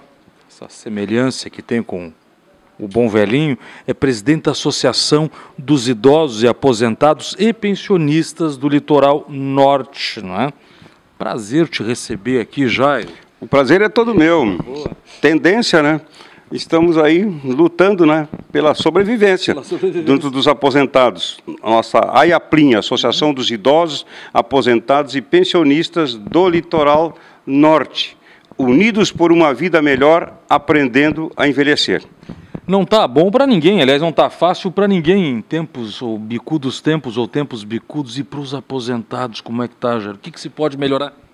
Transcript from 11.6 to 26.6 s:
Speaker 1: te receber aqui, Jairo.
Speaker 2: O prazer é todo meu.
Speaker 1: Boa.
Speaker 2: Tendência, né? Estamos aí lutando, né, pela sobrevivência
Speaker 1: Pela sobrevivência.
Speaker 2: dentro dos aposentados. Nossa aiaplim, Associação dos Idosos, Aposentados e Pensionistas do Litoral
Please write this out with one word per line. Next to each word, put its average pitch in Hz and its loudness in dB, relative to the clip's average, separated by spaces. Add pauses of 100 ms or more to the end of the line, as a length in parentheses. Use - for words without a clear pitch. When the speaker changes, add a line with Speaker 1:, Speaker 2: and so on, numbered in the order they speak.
Speaker 1:
te - -8
receber 117 -4
aqui, 135 -4
Jairo. 117 -2 (300)
Speaker 2:
O 120 -14
prazer 143 2
é 214 0
todo 233 0
meu. 156 2
Speaker 1:
Boa. 131 -12 (300)
Speaker 2:
Tendência, 160 2
né? 147 0 (520)
Estamos 165 0
aí 165 2 (180)
lutando, 170 2
né, 151 0 (240)
pela 147 2
sobrevivência 190 0
Speaker 1:
Pela 135 -8
sobrevivência. 175 -4
Speaker 2:
dentro 135 0
dos 131 -2
aposentados. 131 0 (220)
Nossa 113 0
aiaplim, 151 4
Associação 117 0
dos 127 -4
Idosos, 139 0 (260)
Aposentados 127 0
e 135 -4
Pensionistas 160 0
do 147 0
Litoral 160 0 (280)